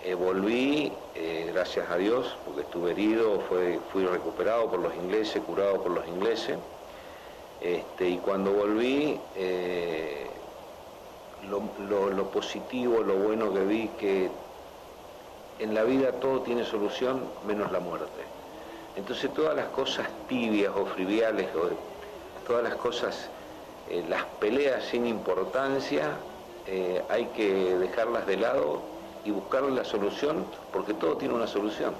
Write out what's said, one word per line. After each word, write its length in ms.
eh, 120
volví, 760
eh, 400
gracias 380
a 60
Dios, 480
porque 160
estuve 300
herido, 500
fue, 380
fui 140
recuperado 680
por 80
los 160
ingleses, 480
curado 400
por 80
los 160
ingleses, 500
este, 480
y 80
cuando 340
volví, 680
eh, 920
lo, 140
lo, 220
lo 220
positivo, 680
lo 160
bueno 360
que 100
vi, 240
que 320
en 160
la 80
vida 300
todo 260
tiene 260
solución, 560
menos 260
la 80
muerte. 440
Entonces 360
todas 240
las 120
cosas 400
tibias 480
o 120
friviales, 680
o 140
todas 160
las 140
cosas, 520
eh, 180
las 140
peleas 460
sin 200
importancia, 1080
eh, 440
hay 180
que 500
dejarlas 480
de 120
lado 440
y 60
buscar 320
la 240
solución, 600
porque 220
todo 200
tiene 200
una 100
solución. 540